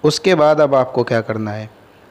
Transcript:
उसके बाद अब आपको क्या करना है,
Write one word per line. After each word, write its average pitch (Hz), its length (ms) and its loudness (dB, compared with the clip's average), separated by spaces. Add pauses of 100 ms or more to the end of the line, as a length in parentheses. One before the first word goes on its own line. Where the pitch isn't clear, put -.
उसके 180 300 0
बाद 151 260 4
अब 139 140 2
आपको 127 300 0
क्या 117 180 -2
करना 110 280 -8
है, 107 180 -12 (420)